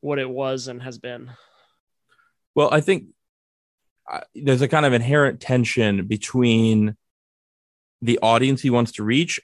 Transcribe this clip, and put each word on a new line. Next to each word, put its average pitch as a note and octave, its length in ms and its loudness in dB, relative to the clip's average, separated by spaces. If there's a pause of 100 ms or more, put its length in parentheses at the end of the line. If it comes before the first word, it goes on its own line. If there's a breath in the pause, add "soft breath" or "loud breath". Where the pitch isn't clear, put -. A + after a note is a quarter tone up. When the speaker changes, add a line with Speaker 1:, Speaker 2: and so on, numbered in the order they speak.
Speaker 1:
what C#3+ 160 -4
it C3 120 -4
was C3 380 -6
and B2 140 -14
has B2+ 160 -14
been? B2 320 -16 (1300 soft breath)
Speaker 2:
Well, C#3+ 160 2
I D3+ 100 2
think, F#3+ 240 -2 (1080)
uh, - 100 -10 (120)
there's C3+ 300 0
a C#3 40 0
kind D#3 180 2
of C3+ 80 4
inherent C3+ 460 2
tension A2 680 0
between A2 880 2 (1080)
the A#2 200 0
audience B2 400 2
he C#3+ 80 0
wants A#2+ 240 2
to G#2+ 100 -8
reach C3+ 400 -2